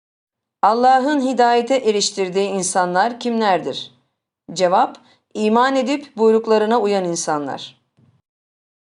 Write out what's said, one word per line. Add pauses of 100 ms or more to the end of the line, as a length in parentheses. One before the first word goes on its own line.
(600)
Allah'ın
hidayete
eriştirdiği
insanlar
kimlerdir? (640)
Cevap, (360)
iman
edip
buyruklarına
uyan
insanlar. (1000)